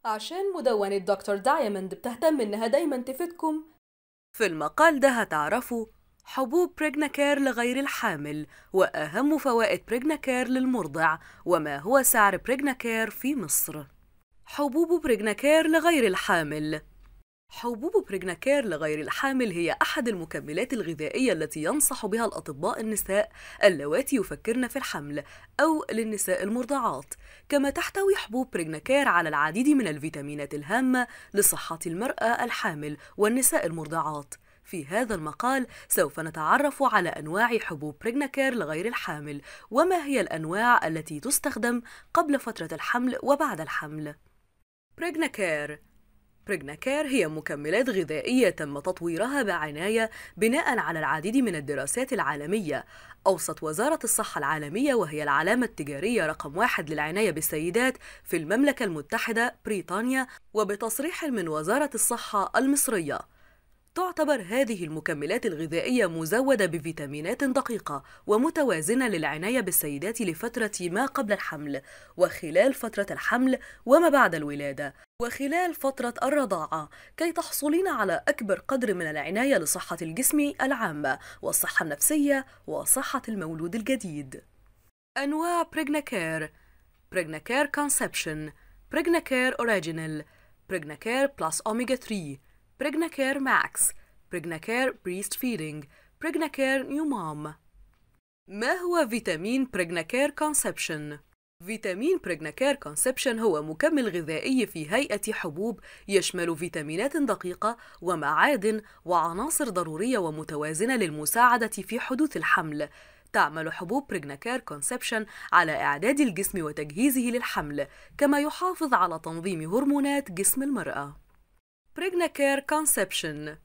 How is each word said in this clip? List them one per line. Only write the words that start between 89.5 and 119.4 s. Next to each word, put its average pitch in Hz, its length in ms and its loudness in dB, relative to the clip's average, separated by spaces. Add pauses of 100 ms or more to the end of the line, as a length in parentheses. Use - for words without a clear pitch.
أوريجينال، 160 640 -2 (440)
بريجناكير 190 580 -2
بلس 165 340 -2
أوميجا 214 340 0
ثري، 143 460 -6 (400)
بريجناكير 285 580 0
ماكس، - 540 2 (380)
بريجناكير 180 720 -2
بريست 185 300 -6
فيدينج، 156 500 -6 (360)
بريجناكير 269 640 -2
نيو 294 220 -4
مام. 156 500 -4 (920)
ما 220 240 -2
هو 349 360 2
فيتامين 214 640 -2
بريجناكير 180 580 0
كونسبشن؟ 165 880 -2 (480)
فيتامين 220 580 -2
بريجناكير 165 500 -2
كونسبشن 233 640 -2
هو 180 240 2
مكمل 226 460 2
غذائي 170 580 0
في 156 280 -6
هيئة 214 380 0
حبوب، 180 480 -6 (280)
يشمل 175 480 2
فيتامينات 170 600 -4
دقيقة 208 600 -2 (260)
ومعادن 185 800 2 (220)
وعناصر 180 640 0
ضرورية 185 500 -2
ومتوازنة 156 800 -2
للمساعدة 220 720 4
في 220 320 -6
حدوث 294 360 0
الحمل. 151 520 0 (440)
تعمل 160 400 0
حبوب 220 340 -4
بريجناكير 147 540 -6
كونسبشن 220 640 -4 (260)
على 170 200 6
إعداد 156 480 2
الجسم 196 420 0
وتجهيزه 180 680 0
للحمل، 147 560 -4 (320)
كما 285 220 4
يحافظ 311 540 -2
على 175 240 2
تنظيم 165 560 -6